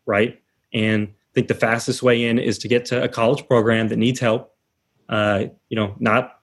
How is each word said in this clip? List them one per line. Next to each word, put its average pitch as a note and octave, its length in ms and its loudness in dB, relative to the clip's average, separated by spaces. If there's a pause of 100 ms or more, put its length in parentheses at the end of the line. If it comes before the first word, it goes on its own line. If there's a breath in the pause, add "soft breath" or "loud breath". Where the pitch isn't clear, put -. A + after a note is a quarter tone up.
right? A2+ 340 0 (320)
And G#2+ 360 -2
I - 260 -20
think B2 120 0
the B2+ 60 -2
fastest A#2 480 -2
way A#2+ 240 2
in A#2 140 0
is A#2+ 200 -2
to - 80 -10
get A#2+ 180 0
to B2 180 -2
a B2 40 0
college A#2 400 0
program A2+ 420 2
that A2+ 80 -2
needs B2 220 0
help. A#2 360 -2 (540)
Uh, G#2 360 0 (240)
you A#2 60 -6
know, G#2 240 -2
not, A#2 440 0